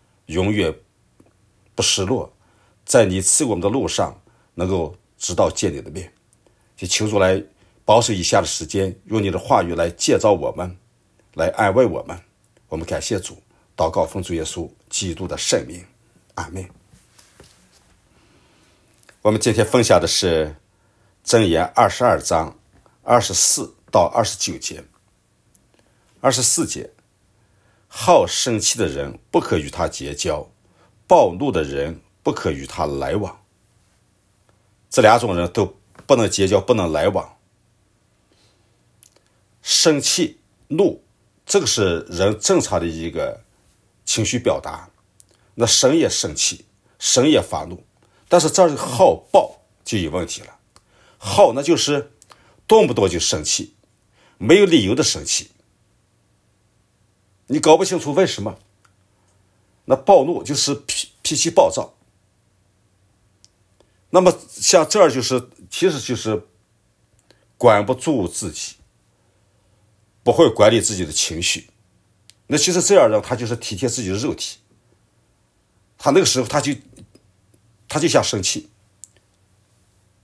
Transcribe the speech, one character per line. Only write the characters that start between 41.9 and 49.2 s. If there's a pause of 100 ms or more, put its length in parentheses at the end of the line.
人
正
常
的
一
个 (600)
情
绪
表
达。 (640)
那
神
也
生
气， (320)
神
也
发
怒， (420)
但
是
这
儿
好 (180)